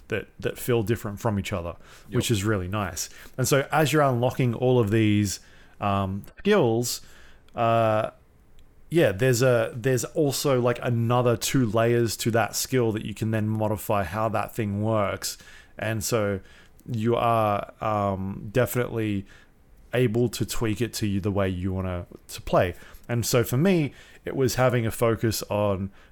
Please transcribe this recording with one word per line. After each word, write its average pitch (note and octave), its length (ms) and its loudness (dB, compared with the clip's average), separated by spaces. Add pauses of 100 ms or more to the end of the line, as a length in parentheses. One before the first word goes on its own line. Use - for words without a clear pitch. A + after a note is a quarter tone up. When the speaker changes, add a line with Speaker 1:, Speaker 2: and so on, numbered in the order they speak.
Speaker 1:
that, - 220 -6 (100)
that - 180 -6
feel A#2 240 0
different G#2 380 -4
from G#2+ 180 0
each F#2+ 140 -4
other, E2+ 240 -6 (320)
Speaker 2:
Yep. - 80 -6
Speaker 1:
which B2 160 0
is G2+ 140 0
really G2 240 -2
nice. G2 400 -6 (280)
And B2+ 80 -2
so C3+ 240 2
as C#3+ 220 2
you're D3+ 100 4
unlocking B2 520 2
all B2+ 260 2
of G2+ 120 2
these, G#2 500 4 (400)
um, G2 420 -2 (140)
skills, B2 640 2 (520)
uh, A2+ 580 2 (760)
yeah, D3 220 4
there's A#2 300 2
a, A#2+ 340 4
there's B2+ 300 0
also, C#3 560 0
like, A#2+ 200 0
another A#2+ 540 2
two B2+ 300 0
layers A2+ 500 2
to - 160 -2
that A2 240 0
skill A#2 380 0
that A2+ 120 -6
you A2 80 -8
can A2 180 -4
then G#2+ 180 0
modify G#2+ 560 0
how A2 240 -2
that G2+ 260 -4
thing G#2 260 -2
works. G#2 560 -2 (400)
And A2 240 -4
so G2+ 380 0 (500)
you A#2 280 0
are, A2+ 640 0
um, G2+ 720 -2
definitely A2 720 -2 (680)
able A#2+ 360 2
to - 160 -6
tweak G#2+ 340 -2
it A2+ 140 -4
to A2 140 -2
you G2 120 0
the G2 100 -2
way F#2+ 200 0
you F#2 240 -2
wanna F#2 320 -4 (240)
to - 120 -14
play. G2+ 340 0 (340)
And A#2+ 160 -2
so A#2+ 180 2
for B2 140 -2
me, E3 340 2 (320)
it - 100 -8
was C3 220 0
having B2 300 2
a A2 60 -2
focus A2+ 580 0
on, G2+ 420 -2 (200)